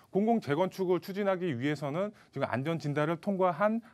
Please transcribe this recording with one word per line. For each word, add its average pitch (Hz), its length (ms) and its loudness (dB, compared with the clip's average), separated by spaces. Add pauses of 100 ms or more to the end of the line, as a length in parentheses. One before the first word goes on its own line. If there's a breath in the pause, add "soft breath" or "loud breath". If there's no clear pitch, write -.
공공 220 300 2
재건축을 175 600 0
추진하기 185 580 -2
위해서는 147 520 -2 (200 loud breath)
지금 139 180 -2
안전 143 300 -2
진단을 151 380 0
통과한 190 640 2 (120)